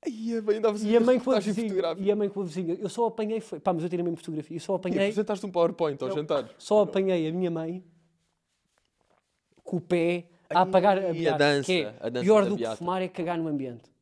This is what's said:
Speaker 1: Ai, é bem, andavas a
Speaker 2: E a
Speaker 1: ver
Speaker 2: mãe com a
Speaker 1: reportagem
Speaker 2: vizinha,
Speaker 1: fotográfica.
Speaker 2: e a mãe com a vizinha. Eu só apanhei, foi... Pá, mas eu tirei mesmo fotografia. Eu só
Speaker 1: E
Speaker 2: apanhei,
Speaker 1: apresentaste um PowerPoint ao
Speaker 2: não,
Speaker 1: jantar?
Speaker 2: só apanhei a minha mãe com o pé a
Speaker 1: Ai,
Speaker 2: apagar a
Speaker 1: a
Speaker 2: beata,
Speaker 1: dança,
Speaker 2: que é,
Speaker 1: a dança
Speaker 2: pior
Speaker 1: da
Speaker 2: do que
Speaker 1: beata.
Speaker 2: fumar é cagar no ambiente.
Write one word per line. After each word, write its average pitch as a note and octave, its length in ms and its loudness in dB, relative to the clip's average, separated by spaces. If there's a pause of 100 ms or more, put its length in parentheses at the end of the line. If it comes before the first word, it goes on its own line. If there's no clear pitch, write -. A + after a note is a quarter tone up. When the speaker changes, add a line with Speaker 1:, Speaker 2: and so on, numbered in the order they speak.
Speaker 1:
Ai, A3+ 300 -4
é A3+ 60 -2
bem, G#3+ 160 2
andavas G#3+ 260 0
a G#3 40 0
Speaker 2:
E A3 80 4
a A#3+ 40 10
Speaker 1:
ver A3+ 60 4
Speaker 2:
mãe B3+ 140 6
com B3+ 120 0
a B3+ 80 6
Speaker 1:
reportagem G3+ 140 -2
Speaker 2:
vizinha, A3 160 -2
Speaker 1:
fotográfica. F#3 380 -2
Speaker 2:
e G#3 40 4
a G#3 40 4
mãe G#3 140 0
com G3 120 -6
a - 20 -2
vizinha. E3+ 320 -4
Eu G3+ 140 -6
só A#3 180 -2
apanhei, A3 340 -4
foi... D#3+ 180 -12
Pá, F#3 140 0
mas D#3+ 100 -2
eu F3 60 -4
tirei F3 140 -4
mesmo E3+ 140 -4
fotografia. D#3 400 -10
Eu D#3 40 -10
só - 120 -4
Speaker 1:
E - 20 0
Speaker 2:
apanhei, F#3 240 -2
Speaker 1:
apresentaste G3+ 460 -2
um G3+ 60 -6
PowerPoint E3+ 520 0
ao C3 60 -4
Speaker 2:
não, D3 60 -2
Speaker 1:
jantar? D3+ 340 -2 (100)
Speaker 2:
só G#3 220 4
apanhei F#3+ 460 0
a D#3+ 40 -4
minha F3+ 180 -2
mãe E3 340 -6 (1800)
com - 140 -4
o D#3+ 40 -2
pé F3 440 0 (260)
a E3+ 80 4
Speaker 1:
Ai, F#3 40 6
Speaker 2:
apagar F#3+ 360 4
a F#3+ 100 -2
Speaker 1:
a E3 40 -2
Speaker 2:
beata, D#3 260 0
Speaker 1:
dança, C#3+ 260 4
Speaker 2:
que F3+ 160 2
é, G#2+ 180 -6
Speaker 1:
a A2+ 100 -4
dança B2 160 -2
Speaker 2:
pior G#3 180 6
Speaker 1:
da F#3 60 0
Speaker 2:
do G3+ 60 -2
que A#2 60 -4
Speaker 1:
beata. A2+ 140 -4
Speaker 2:
fumar F3+ 260 -4
é F#3 60 -4
cagar F3 320 -4
no D#3+ 80 -4
ambiente. C3 420 -6 (120)